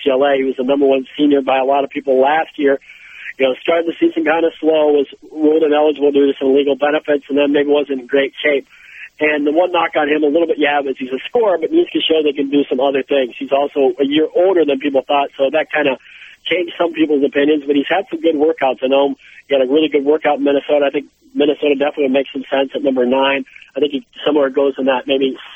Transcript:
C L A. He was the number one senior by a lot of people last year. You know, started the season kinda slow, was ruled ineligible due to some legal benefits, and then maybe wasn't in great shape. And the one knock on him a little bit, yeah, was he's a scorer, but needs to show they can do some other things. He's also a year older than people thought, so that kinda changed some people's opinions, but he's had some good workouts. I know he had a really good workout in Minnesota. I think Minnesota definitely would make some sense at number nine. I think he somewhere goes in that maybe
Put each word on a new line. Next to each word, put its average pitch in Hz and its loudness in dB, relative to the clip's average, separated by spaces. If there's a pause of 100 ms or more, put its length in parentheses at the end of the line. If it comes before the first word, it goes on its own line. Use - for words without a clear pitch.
C 135 0
L 131 2
A. 139 2
He 135 -2
was 131 -4
the 131 -4
number 139 2
one 135 2 (100)
senior 143 2
by 131 0
a 131 0
lot 139 2
of 139 -6
people 135 0
last 151 0
year. 139 2 (580)
You 131 2
know, 127 0
started 170 0
the 156 -6
season 165 0
kinda 160 0
slow, 156 2
was 143 2 (240)
ruled 156 2
ineligible 147 2
due 139 4
to - -8
some 135 2
legal 139 2
benefits, 147 -2
and 139 -2
then 143 2
maybe 143 0
wasn't 139 0
in 120 -20
great 139 0
shape. 143 -2 (520)
And 151 0
the 147 2
one 175 0
knock 165 -2
on 151 0
him 151 0
a 147 2
little 160 0
bit, 147 -2
yeah, 143 0
was 135 -6
he's 127 -10
a 131 -6 (100)
scorer, 220 0
but - -6
needs 339 2
to - -2
show 160 0
they 147 0
can 139 -4
do 143 2
some 131 -4
other 139 0
things. 131 -2
He's 135 -10
also 139 0
a 143 0
year 156 0
older 175 2
than 135 -2
people 139 -2
thought, 143 -2
so 139 0
that 151 -4
kinda 143 -2 (480)
changed 170 -4
some 170 -2
people's 151 0
opinions, 143 0
but 143 0
he's 139 0
had 190 -2
some 160 -8
good 160 0
workouts. 143 0
I 127 -2
know 139 2 (320)
he 139 0
had 131 2
a 127 2
really 151 2
good 143 -2
workout 147 0
in 139 -4
Minnesota. 143 0
I 139 0
think 139 -4 (260)
Minnesota 143 0
definitely 147 -2
would 131 0
make 135 0
some 131 -10
sense 135 -2
at 135 -4
number 131 0
nine. 135 0 (300)
I 139 -6
think 147 0
he 131 -8 (180)
somewhere 147 0
goes 139 0
in 131 -4
that 131 -2
maybe 135 -2 (180)